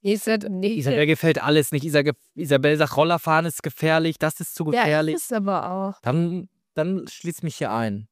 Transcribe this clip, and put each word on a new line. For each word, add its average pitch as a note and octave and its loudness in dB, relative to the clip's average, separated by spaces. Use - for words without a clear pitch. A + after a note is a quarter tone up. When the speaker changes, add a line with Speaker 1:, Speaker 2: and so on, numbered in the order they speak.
Speaker 1:
Ist G#3 0
halt G#3+ 0
nicht G3+ -2
Speaker 2:
Isabel C#3 2
gefällt D#3+ 2
alles D3 2
nicht. C#3+ -2
Isa-, D3 2
Isabel D3+ 2
sagt, D3+ 0
Rollerfahren E3 2
ist - -6
gefährlich, D#3+ 0
das D#3 -2
ist - -10
zu - -4
Speaker 1:
Ja, A3 2
Speaker 2:
gefährlich. D#3 2
Speaker 1:
ist - -6
aber G3 -2
auch. G3 -6
Speaker 2:
Dann, E3+ -2
dann F3 -2
schließ - -10
mich E3 -6
hier A#2+ -4
ein. A2 -4